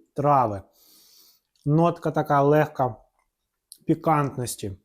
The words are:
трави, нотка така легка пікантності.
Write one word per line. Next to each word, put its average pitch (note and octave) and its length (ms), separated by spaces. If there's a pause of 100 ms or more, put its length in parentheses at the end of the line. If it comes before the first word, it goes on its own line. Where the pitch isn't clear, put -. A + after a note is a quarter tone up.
(140)
трави, C3 480 (1040)
нотка E3 460
така D3 300
легка C#3+ 540 (880)
пікантності. C#3+ 1000